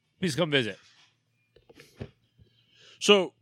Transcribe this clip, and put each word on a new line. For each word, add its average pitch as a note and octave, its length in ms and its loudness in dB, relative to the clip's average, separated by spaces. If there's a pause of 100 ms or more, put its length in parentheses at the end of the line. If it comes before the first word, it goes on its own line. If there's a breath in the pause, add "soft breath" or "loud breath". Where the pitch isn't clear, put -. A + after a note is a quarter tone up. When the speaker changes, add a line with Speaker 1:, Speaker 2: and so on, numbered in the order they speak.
(200)
Speaker 1:
please E3+ 160 -4
come D#3+ 160 -2
visit. A2+ 260 0 (2250 soft breath)
Speaker 2:
So G3 420 2